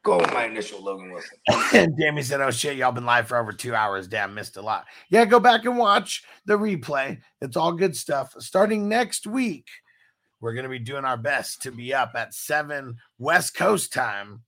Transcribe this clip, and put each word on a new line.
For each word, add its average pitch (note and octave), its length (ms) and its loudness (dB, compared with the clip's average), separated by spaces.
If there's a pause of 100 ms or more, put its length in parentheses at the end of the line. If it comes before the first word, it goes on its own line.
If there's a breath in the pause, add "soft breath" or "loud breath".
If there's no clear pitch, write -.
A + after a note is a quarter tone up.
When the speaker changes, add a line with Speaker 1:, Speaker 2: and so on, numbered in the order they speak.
Speaker 1:
Go - 160 4
with - 160 4
my A#2+ 100 2
initial G#2 380 -8
Logan F#2+ 280 -8
Wilson. - 280 -16 (100)
Speaker 2:
<laughs> - 240 2
And E3 240 6
Dammy D3+ 260 0
said, C#3 200 -2
"Oh C3+ 80 2
shit, C#3 260 -4
y'all B2+ 160 2
been A#2+ 140 -6
live A#2+ 200 4
for A#2+ 120 0
over G#2+ 160 -2
two A#2+ 200 -6
hours. G2 320 0
Damn, G2+ 280 -4
missed G2+ 240 -12
a G2 40 -12
lot." G#2+ 240 -4 (220 loud breath)
Yeah, A3+ 160 6
go A3+ 160 6
back A3+ 240 6
and B3 140 -2
watch G3+ 460 2 (200 loud breath)
the G#3 140 2
replay. C#3 640 -2 (180 soft breath)
It's C3 160 -6
all E3+ 160 2
good E3+ 240 0
stuff. C#3 420 -4
Starting G#3 480 0
next A3+ 400 -2
week, A3 400 -4 (760)
we're A#2 120 -6
gonna C3 160 -6
be B2+ 100 -8
doing C3+ 280 -6
our B2+ 100 0
best C3 460 -4
to C3 100 -10
be A#2+ 220 -6
up B2 200 0
at A2+ 200 -6
seven D3 640 -6 (200 soft breath)
West D#3+ 380 2
Coast F#3+ 380 0
time. G#2 540 -6